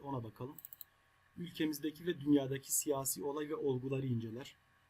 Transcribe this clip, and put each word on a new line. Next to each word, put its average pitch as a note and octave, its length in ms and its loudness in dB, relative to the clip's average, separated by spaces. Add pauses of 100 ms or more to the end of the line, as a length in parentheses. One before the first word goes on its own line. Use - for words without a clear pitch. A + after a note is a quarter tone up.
Ona C#3 220 -4
bakalım. C3+ 320 -10 (800)
Ülkemizdeki D#3 680 -2
ve E3 140 0
dünyadaki C3+ 520 4
siyasi C3+ 520 0
olay D3 240 -2
ve D3+ 60 -4
olguları C3+ 520 0
inceler. A#2 500 -2 (340)